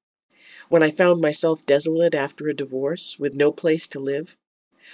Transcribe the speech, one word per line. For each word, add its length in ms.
When 120
I 80
found 320
myself 460
desolate 480
after 340
a 60
divorce, 640
with 160
no 160
place 380
to 100
live, 360